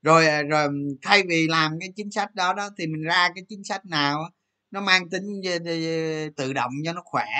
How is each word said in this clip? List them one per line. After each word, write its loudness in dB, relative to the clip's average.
Rồi, 6
à, 2
rồi, 2
thay 6
vì 2
làm 2
cái -8
chính -8
sách -4
đó 0
đó, -6
thì -4
mình -6
ra 2
cái -14
chính -14
sách -8
nào 0
á, -10
nó -6
mang 2
tính, -6
ờ, -2
ờ, -4
tự -4
động -2
cho -4
nó -10
khỏe. -2